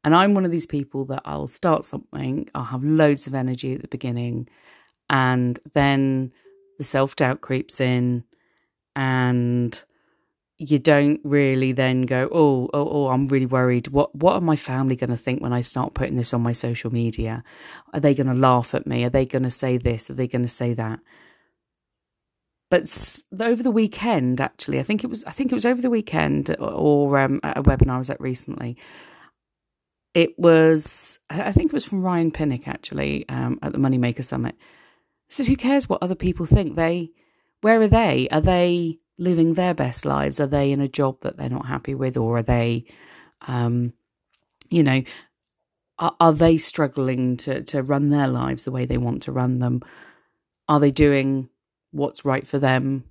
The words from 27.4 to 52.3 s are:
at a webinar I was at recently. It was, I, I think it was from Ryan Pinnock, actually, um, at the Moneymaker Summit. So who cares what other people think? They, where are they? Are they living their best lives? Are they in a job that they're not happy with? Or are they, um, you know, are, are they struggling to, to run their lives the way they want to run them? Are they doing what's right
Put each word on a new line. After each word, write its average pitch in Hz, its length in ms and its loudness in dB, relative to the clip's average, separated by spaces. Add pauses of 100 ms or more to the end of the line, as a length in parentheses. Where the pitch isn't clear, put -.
at - 160 -4
a 143 40 -4
webinar 131 340 4
I - 20 -4
was 131 120 -6
at - 100 -8
recently. 123 580 -8 (1400)
It 165 240 2
was, 160 880 4
I, 165 200 -6
I 202 40 -4
think - 140 4
it 302 80 0
was 254 100 -2
from 190 180 -4
Ryan 170 280 0
Pinnock, 143 360 -4
actually, 143 600 -6
um, 127 320 -4
at - 120 -6
the - 60 -4
Moneymaker 131 460 0
Summit. 127 320 -6 (720)
So 277 160 -6
who 269 120 2
cares 269 320 0
what - 140 -2
other 180 120 -2
people 180 300 -4
think? 156 320 2
They, 165 340 -2 (520)
where 226 180 6
are 214 80 4
they? 180 420 4
Are 156 120 2
they 175 560 2 (180)
living 165 380 2
their 180 180 0
best 131 320 -4
lives? 143 360 -2
Are 143 60 2
they 139 260 0
in 139 100 0
a 139 60 0
job 135 340 -2
that - 160 -8
they're 135 100 -6
not 123 160 -6
happy 135 300 -8
with? 131 240 -4
Or 113 180 0
are 117 60 0
they, 117 420 0 (600)
um, 120 480 -2 (720)
you 170 140 2
know, 131 200 2 (960)
are, 165 220 -2
are 165 140 8
they 165 240 4
struggling 127 800 -2
to, - 240 -6
to 139 200 -4
run 143 280 0
their 143 180 2
lives 127 360 -2
the 131 80 -8
way 127 120 -4
they 123 140 -2
want 120 240 -4
to 135 100 -10
run 127 260 -2
them? 123 220 0 (880)
Are 147 120 4
they 143 100 6
doing 135 580 2 (440)
what's 143 340 -6
right 131 200 -2